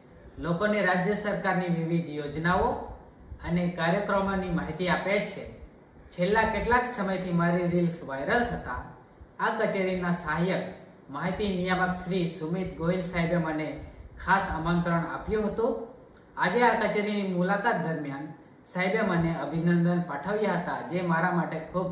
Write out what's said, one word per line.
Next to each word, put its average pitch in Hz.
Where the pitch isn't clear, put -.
લોકોને 190
રાજ્ય 185
સરકારની 180
વિવિધ 165
યોજનાઓ 156
અને 175
કાર્યક્રમોની 190
માહિતી 160
આપે 185
છે. -
છેલ્લા 202
કેટલાક 226
સમયથી 185
મારી 175
રીલ્સ 170
વાયરલ 196
થતા -
આ 220
કચેરીના 185
સહાયક 170
માહિતી 185
નિયામક 180
શ્રી 175
સુમિત 170
ગોહિલ 175
સાહેબે 170
મને 156
ખાસ -
આમંત્રણ 170
આપ્યું 208
હતું. 226
આજે 185
આ 226
કચેરીની 202
મુલાકાત 196
દરમિયાન 147
સાહેબે 190
મને 170
અભિનંદન 170
પાઠવ્યા 196
હતા, 147
જે 175
મારા 170
માટે 165
ખૂબ 180